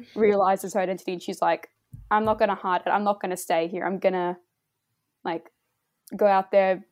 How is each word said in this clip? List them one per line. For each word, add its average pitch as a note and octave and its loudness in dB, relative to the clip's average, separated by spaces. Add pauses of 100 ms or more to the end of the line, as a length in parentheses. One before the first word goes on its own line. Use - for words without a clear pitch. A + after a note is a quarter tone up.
(160)
realizes G3 2
her G#3 -2
identity F#3 -4
and F3 -8
she's - -8
like, E3+ 0 (400)
"I'm G#3+ 2
not G#3+ 0
gonna G3+ 2
hide F3+ -2
it. - -2
I'm G#3 2
not G3+ 0
gonna F#3 -4
stay E3 0
here. F3+ -6
I'm F#3 -4
gonna, F3+ 0 (840)
like, E3 -8 (640)
go G#3 4
out F#3+ 2
there, F#3+ 4